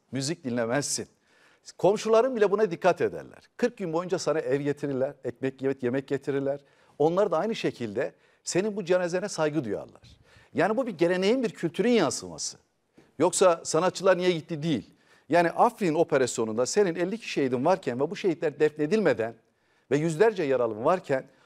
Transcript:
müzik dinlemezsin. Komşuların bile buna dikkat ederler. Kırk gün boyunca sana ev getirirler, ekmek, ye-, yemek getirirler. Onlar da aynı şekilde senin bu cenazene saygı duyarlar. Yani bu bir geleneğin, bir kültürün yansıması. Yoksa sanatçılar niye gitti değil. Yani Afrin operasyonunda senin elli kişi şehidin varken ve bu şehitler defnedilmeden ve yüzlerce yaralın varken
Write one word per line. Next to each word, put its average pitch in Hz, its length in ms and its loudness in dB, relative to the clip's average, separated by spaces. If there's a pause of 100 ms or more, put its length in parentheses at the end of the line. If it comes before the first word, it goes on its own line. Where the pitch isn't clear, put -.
(120)
müzik 135 320 -6
dinlemezsin. 120 640 -2 (720)
Komşuların 220 580 2
bile 208 160 4
buna 202 200 2
dikkat 175 300 0
ederler. 82 380 -6 (180)
Kırk 240 200 -2
gün 170 160 -6
boyunca 175 260 -2
sana 156 200 0
ev 139 220 0
getirirler, 143 520 -2 (100)
ekmek, 131 380 -6
ye-, 135 200 0
yemek 131 260 -2
getirirler. 139 520 -4 (400)
Onlar 175 320 2
da 160 60 0
aynı 214 180 -2
şekilde 120 560 -4 (320)
senin 196 320 -2
bu 202 100 -6
cenazene 180 440 0
saygı 156 340 -2
duyarlar. 87 380 -8 (520)
Yani 190 240 0
bu 254 100 0
bir 185 100 -8
geleneğin, 185 460 2
bir 214 60 0
kültürün 190 420 -2
yansıması. 110 680 -2 (640)
Yoksa 170 440 4
sanatçılar 180 540 2
niye 180 140 2
gitti 156 320 -4
değil. 135 260 -2 (400)
Yani 165 220 4
Afrin 196 440 2
operasyonunda 127 720 0
senin 185 300 0
elli 185 220 -4
kişi - 140 -14
şehidin 127 340 0
varken 156 340 0
ve 151 120 -2
bu 208 40 -10
şehitler 151 440 -2
defnedilmeden 151 760 0 (580)
ve 143 60 4
yüzlerce 170 460 2
yaralın 120 420 0
varken 151 380 0 (220)